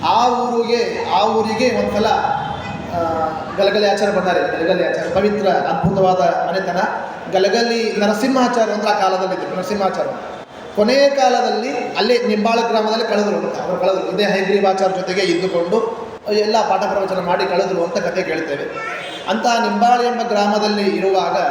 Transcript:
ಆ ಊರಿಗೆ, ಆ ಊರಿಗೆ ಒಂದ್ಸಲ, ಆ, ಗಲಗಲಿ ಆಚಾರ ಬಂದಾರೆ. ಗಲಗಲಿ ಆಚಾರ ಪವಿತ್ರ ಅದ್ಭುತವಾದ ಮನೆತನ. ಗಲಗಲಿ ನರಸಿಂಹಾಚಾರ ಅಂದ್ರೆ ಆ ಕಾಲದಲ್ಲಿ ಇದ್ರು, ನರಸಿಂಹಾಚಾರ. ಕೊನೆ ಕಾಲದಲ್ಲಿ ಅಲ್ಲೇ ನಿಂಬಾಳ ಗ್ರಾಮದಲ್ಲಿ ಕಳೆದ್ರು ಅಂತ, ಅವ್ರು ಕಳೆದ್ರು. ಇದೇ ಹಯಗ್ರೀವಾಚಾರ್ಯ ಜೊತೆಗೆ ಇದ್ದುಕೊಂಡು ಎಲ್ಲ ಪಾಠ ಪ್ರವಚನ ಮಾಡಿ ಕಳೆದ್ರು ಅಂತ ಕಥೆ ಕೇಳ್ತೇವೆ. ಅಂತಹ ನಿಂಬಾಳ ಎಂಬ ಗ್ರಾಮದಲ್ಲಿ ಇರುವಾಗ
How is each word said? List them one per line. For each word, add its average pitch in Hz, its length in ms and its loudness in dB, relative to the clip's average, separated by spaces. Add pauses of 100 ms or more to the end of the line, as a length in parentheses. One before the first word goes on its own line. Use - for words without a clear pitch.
ಆ 226 220 4
ಊರಿಗೆ, 233 840 0
ಆ 202 120 4
ಊರಿಗೆ 220 520 0
ಒಂದ್ಸಲ, 208 280 0
ಆ, - 920 -2 (560)
ಗಲಗಲಿ 202 340 2
ಆಚಾರ 202 200 2
ಬಂದಾರೆ. 185 300 0
ಗಲಗಲಿ 175 480 0
ಆಚಾರ - 160 -2 (100)
ಪವಿತ್ರ 202 340 0
ಅದ್ಭುತವಾದ 185 1000 2
ಮನೆತನ. 185 320 -2 (520)
ಗಲಗಲಿ 220 680 0
ನರಸಿಂಹಾಚಾರ 233 720 2
ಅಂದ್ರೆ 208 200 0
ಆ 208 100 2
ಕಾಲದಲ್ಲಿ 185 340 0
ಇದ್ರು, 180 220 -6
ನರಸಿಂಹಾಚಾರ. 185 500 -2 (680)
ಕೊನೆ 254 320 4
ಕಾಲದಲ್ಲಿ 240 880 0
ಅಲ್ಲೇ 226 220 2
ನಿಂಬಾಳ 214 500 0
ಗ್ರಾಮದಲ್ಲಿ 220 360 0
ಕಳೆದ್ರು 202 320 0
ಅಂತ, - 240 -4
ಅವ್ರು 175 200 -4
ಕಳೆದ್ರು. 185 300 0
ಇದೇ 185 120 -2
ಹಯಗ್ರೀವಾಚಾರ್ಯ 190 760 2
ಜೊತೆಗೆ 185 240 -2
ಇದ್ದುಕೊಂಡು 180 880 0 (200)
ಎಲ್ಲ 214 280 2 (120)
ಪಾಠ 190 120 2
ಪ್ರವಚನ 190 400 -2
ಮಾಡಿ 185 260 0
ಕಳೆದ್ರು 180 380 -2
ಅಂತ 180 120 -4
ಕಥೆ 180 260 -2
ಕೇಳ್ತೇವೆ. 160 420 -4 (640)
ಅಂತಹ 226 360 0
ನಿಂಬಾಳ 233 360 4
ಎಂಬ 240 220 0
ಗ್ರಾಮದಲ್ಲಿ 208 720 2
ಇರುವಾಗ 185 400 2 (140)